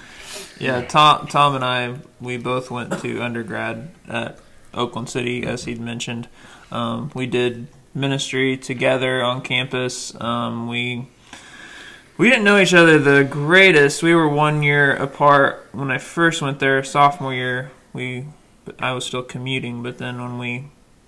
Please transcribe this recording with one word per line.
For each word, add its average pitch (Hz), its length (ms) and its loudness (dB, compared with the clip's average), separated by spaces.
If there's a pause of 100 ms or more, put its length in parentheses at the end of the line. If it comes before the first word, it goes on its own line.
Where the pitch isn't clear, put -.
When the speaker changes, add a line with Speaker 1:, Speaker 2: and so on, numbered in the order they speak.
Speaker 1:
<laughs> - 40 -20 (520)
Speaker 2:
Yeah, 127 260 -2
Tom, 151 440 4
Tom 143 260 2
and 131 100 -4
I, 123 300 -2 (260)
we 123 160 -8
both 123 340 -4
went 120 300 -8
to 117 220 -6
undergrad 117 720 -8 (140)
at 117 320 -8 (360)
Oakland 120 340 -6
City, 120 380 -6
as 117 180 -6
he'd 117 160 -10
mentioned. 117 480 -10 (420)
Um, 117 440 -6
we 131 120 -6
did 120 420 -2 (260)
ministry 135 640 -2
together 127 640 -2
on 123 180 -2
campus. 127 800 -4
Um, 117 480 -6
we, 120 380 -6 (1120)
we 185 100 4
didn't 240 160 4
know 202 140 6
each 180 160 4
other 165 240 8
the 139 260 6
greatest. 147 800 4
We 165 120 4
were 160 140 4
one 151 340 2
year 147 320 4
apart 139 800 2
when 139 180 -6
I 127 60 -2
first 165 460 -2
went 139 160 -4
there. 135 260 2
Sophomore 143 480 2
year, 127 380 -4 (240)
we, 127 320 -8 (520)
I 127 140 -4
was 127 140 -8
still 131 160 -6
commuting, 127 600 -8
but 123 140 -10
then 123 240 -10
when 120 180 -10
we 123 280 -8 (420)